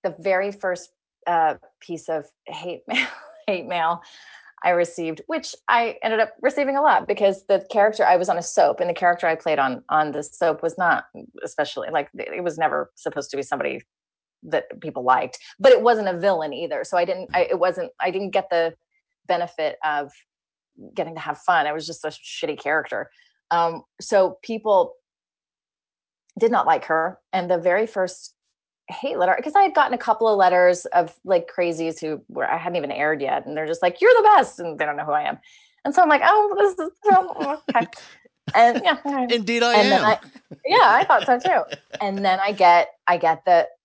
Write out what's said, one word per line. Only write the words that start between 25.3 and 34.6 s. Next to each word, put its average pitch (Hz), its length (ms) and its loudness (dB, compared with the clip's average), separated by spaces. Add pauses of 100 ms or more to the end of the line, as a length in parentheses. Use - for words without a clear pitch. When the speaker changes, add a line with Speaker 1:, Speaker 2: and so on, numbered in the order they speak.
Speaker 1:
did 220 120 2
not 208 140 2
like 156 200 0
her. 165 340 -2 (140)
And 180 180 -4
the 180 60 2
very 180 280 0
first - 500 -8 (540)
hate - 280 -8
letter, 180 260 2
'cause 311 120 -8
I 403 80 6
had 370 120 2
gotten 277 180 2
a - 40 -4
couple 226 300 0
of 208 100 2
letters 180 500 4
of, 165 380 -2
like, 180 300 0
crazies 165 440 -4
who 156 300 -8
were, - 200 -6
I 165 80 -2
hadn't 175 200 -6
even 143 140 -6
aired 147 300 -2
yet. 139 240 -4
And 156 120 -10
they're 156 100 -6
just 165 140 -4
like, 180 200 0
"You're 480 140 8
the 440 80 4 (120)
best." 247 240 2
And 165 200 -10